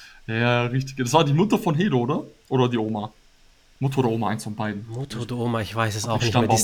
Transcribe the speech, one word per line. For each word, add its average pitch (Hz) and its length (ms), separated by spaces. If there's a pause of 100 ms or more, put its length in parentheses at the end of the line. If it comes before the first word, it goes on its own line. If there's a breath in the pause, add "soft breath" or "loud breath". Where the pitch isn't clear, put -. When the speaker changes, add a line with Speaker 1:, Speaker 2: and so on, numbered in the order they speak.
(260 loud breath)
Speaker 1:
Ja, 120 400
richtig. 131 300
Das 123 160
war 160 120
die 143 80
Mutter 208 260
von 165 160
Hedo, 160 240
oder? 147 260 (240)
Oder 127 200
die 120 100
Oma? 110 340 (680)
Mutter 135 200
oder 127 100
Oma, 113 180
eins 107 160
von 104 100
beiden. 107 340
Speaker 2:
Mutter 117 320
oder 120 160
Oma, 117 260
ich 101 120
weiß 110 220
es 104 80
Speaker 1:
Hab 117 60
Speaker 2:
auch 110 80
Speaker 1:
den 120 80
Speaker 2:
nicht 107 80
mehr. 120 80
Die 110 60
Speaker 1:
Stammbaum 113 160